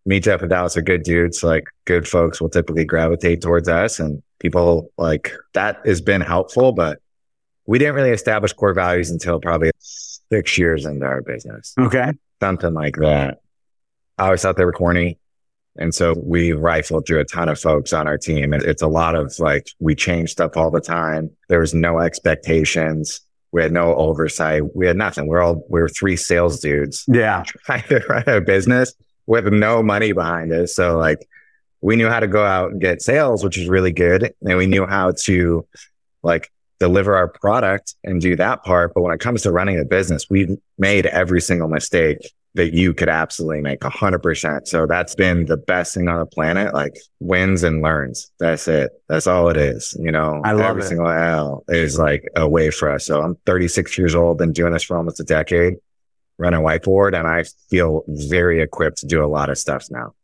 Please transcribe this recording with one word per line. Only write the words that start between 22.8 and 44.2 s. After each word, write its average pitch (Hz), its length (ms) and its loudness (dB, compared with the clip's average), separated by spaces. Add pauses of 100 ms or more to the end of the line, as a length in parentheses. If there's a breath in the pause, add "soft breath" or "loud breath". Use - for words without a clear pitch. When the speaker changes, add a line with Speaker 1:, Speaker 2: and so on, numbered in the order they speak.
Speaker 1:
We 85 120 0
had 80 100 0
no 85 240 2
oversight. 78 640 0 (120)
We 92 120 0
had 87 100 2
nothing. 92 300 -4
We're 82 160 2
all, 85 260 0
we 85 120 0
were 82 80 2
three 92 280 -2
sales 85 440 0
dudes 73 480 -4
Speaker 2:
Yeah. 110 340 2 (120)
Speaker 1:
<laughs> - 100 -20
trying 120 200 -4
to 131 240 0
run 110 200 -2
a 113 120 2
business 98 540 2 (320)
with 110 260 2
no 107 300 4
money 104 300 2
behind 82 400 -2
us. 85 220 -2
So, 85 240 2
like, 78 280 0 (540 soft breath)
we 107 160 2
knew 113 120 2
how 117 120 0
to 110 80 0
go 104 160 2
out 92 260 0
and 98 100 -8
get 87 220 0
sales, 127 400 2
which 98 160 -2
is 87 100 -4
really 92 240 4
good. 90 400 2 (140)
And 90 120 2
we 92 80 2
knew 95 200 2
how 92 260 0 (100)
to, 87 440 0 (560 loud breath)
like, 85 280 -2 (280)
deliver 95 380 2
our 90 120 2
product 101 680 -2 (100)
and 92 160 -2
do 90 160 2
that 101 260 0
part. 87 320 0
But 90 80 0
when 87 120 0
it 80 60 -6
comes 120 220 -2
to 101 80 0
running 90 300 0
a 76 40 -2
business, 85 460 0
we've 98 260 0 (220)
made 95 280 2
every 87 340 0
single 85 280 -2
mistake 78 500 0 (380)
that 85 160 0
you 87 220 2
could 82 140 0
absolutely 80 520 -4
make, 69 220 -6
a 69 80 -6
hundred 92 320 -2